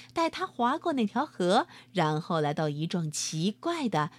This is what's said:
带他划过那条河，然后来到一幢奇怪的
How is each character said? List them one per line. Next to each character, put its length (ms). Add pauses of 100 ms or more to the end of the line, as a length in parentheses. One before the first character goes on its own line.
(140)
带 160
他 180
划 300
过 160
那 120
条 200
河， 420 (260)
然 260
后 220
来 120
到 160
一 180
幢 240
奇 400
怪 360
的 320